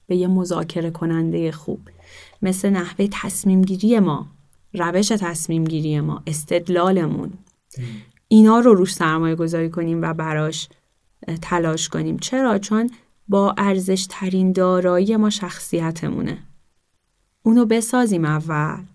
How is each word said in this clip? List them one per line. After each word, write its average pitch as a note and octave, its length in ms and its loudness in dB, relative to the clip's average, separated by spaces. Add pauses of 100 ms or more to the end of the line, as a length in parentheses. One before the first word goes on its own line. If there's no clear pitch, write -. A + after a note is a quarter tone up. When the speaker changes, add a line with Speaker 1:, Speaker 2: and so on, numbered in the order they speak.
Speaker 1:
به F3+ 100 -2
یه F3+ 100 0
مذاکره F3 640 -2
کننده E3 600 -2
خوب، - 300 -10 (640)
مثل F#3+ 280 0
نحوه G3 420 -2
تصمیم F#3+ 500 0
گیری G3 360 2
ما، D#3+ 280 0 (480)
روش F3+ 340 0
تصمیم E3+ 560 -2
گیری D#3 360 -2
ما، D3+ 260 -4
استدلالمون. F3 1040 -2 (460)
Speaker 2:
مم. B2 60 -12 (440)
Speaker 1:
اینا A3 320 8
رو A#3 140 8
روش F#3 200 2
سرمایه D#3+ 400 0
گذاری E3 360 -2
کنیم E3 320 -4
و D#3+ 120 -2
براش، D#3 540 -4 (600)
اه، E3 80 -6
تلاش E3 520 -2
کنیم. D#3+ 300 -4
چرا؟ B3+ 400 -2
چون G#3+ 320 -2 (380)
با G3 300 2
ارزش F#3+ 520 0
ترین F#3 420 0
دارایی F#3 640 2
ما G#3+ 140 2
شخصیتمونه. E3 1080 -6 (1040)
اونو A#3 220 6
بسازیم A3+ 600 0
اول. D#3 580 -2 (120)